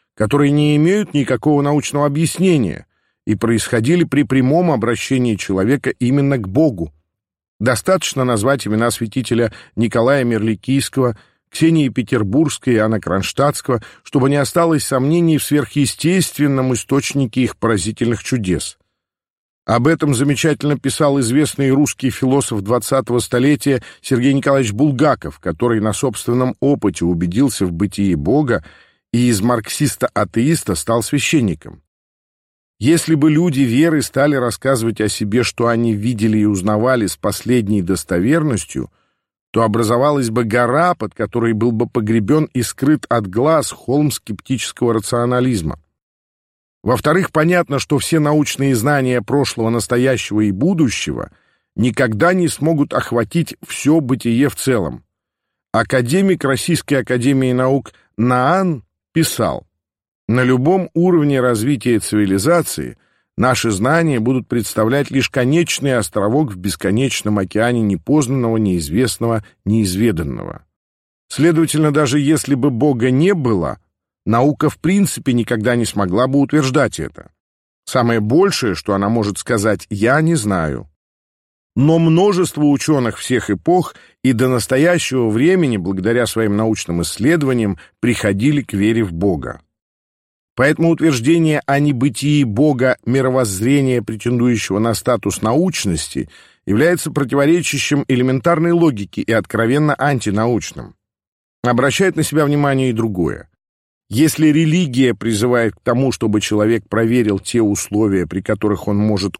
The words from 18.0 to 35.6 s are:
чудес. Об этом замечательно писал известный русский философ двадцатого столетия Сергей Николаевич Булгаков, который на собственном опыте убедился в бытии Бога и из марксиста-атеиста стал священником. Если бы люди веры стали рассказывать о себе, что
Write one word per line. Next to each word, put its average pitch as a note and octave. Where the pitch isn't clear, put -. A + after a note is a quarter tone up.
чудес. F#2
Об A#2+
этом D3+
замечательно C#3+
писал C#3
известный C3+
русский C3+
философ C3
двадцатого B2
столетия C3
Сергей C3
Николаевич C3+
Булгаков, C3+
который A2
на G#2+
собственном B2+
опыте G#2
убедился F2+
в F2
бытии G2
Бога A2
и B2
из A2
марксиста-атеиста A#2+
стал A#2
священником. A#2+
Если D#3+
бы D3+
люди D3+
веры C#3
стали C#3+
рассказывать A#2+
о G#2+
себе, A2
что A#2